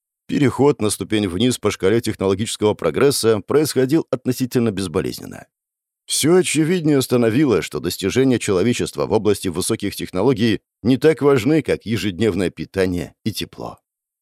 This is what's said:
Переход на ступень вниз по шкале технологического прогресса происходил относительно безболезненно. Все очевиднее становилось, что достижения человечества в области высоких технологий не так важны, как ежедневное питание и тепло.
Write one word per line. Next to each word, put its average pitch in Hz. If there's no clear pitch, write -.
Переход 139
на 107
ступень 104
вниз 110
по 104
шкале 107
технологического 98
прогресса 110
происходил 135
относительно 123
безболезненно. 78
Все 160
очевиднее 156
становилось, 120
что 71
достижения 104
человечества 92
в -
области 101
высоких 92
технологий 107
не 123
так 156
важны, 139
как 85
ежедневное 95
питание 87
и 107
тепло. -